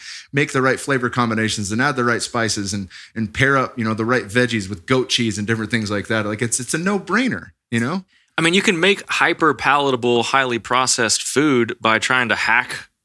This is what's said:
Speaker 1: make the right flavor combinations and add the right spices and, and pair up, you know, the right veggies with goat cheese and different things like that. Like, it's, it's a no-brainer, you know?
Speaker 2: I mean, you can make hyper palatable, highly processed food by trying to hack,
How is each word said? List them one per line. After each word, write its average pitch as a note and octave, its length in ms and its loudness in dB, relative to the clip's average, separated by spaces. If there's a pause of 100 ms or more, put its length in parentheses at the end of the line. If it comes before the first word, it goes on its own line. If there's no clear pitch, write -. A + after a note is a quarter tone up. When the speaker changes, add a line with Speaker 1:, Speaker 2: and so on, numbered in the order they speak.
(320)
Speaker 1:
make D3 200 0
the C3 100 2
right C3 160 2
flavor B2 320 -2
combinations A2 640 0
and A#2 100 0
add C#3+ 140 0
the B2 80 0
right A#2 180 0
spices G#2 500 -4
and, G2+ 160 -6 (240)
and A2 220 -6
pair C3+ 220 4
up, B2 200 -2
you A#2 80 -4
know, A2 100 -2
the A2 100 -2
right A#2+ 200 0
veggies A2+ 440 0
with G2 180 -12
goat C3 220 2
cheese A2 300 -2
and G#2 80 -4
different A2 260 -2
things G#2+ 180 -2
like G2+ 160 -4
that. A2 180 -2
Like, G#2+ 160 -4
it's, A#2 200 -2
it's B2 120 -8
a D#3+ 60 -2
no-brainer, G3 720 -2 (220)
you A#2 80 0
know? E3+ 240 -4 (340)
Speaker 2:
I D#3+ 40 0
mean, E3 120 4
you F#3+ 80 4
can F#3 160 2
make F#3+ 320 2
hyper D#3 440 2
palatable, B2+ 680 2
highly B2+ 380 0
processed B2 640 0
food B2+ 580 2
by A2 180 2
trying B2+ 300 2
to G2+ 80 2
hack, - 520 0 (160)